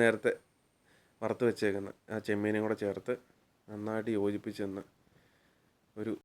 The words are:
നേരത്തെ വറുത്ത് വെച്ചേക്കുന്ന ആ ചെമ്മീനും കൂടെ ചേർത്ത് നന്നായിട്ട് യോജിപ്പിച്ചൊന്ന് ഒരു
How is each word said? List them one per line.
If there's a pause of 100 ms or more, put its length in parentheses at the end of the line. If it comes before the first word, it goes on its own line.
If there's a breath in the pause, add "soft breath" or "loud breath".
നേരത്തെ (920 soft breath)
വറുത്ത്
വെച്ചേക്കുന്ന (240)
ആ (100)
ചെമ്മീനും
കൂടെ
ചേർത്ത് (580)
നന്നായിട്ട്
യോജിപ്പിച്ചൊന്ന് (1200 soft breath)
ഒരു (120)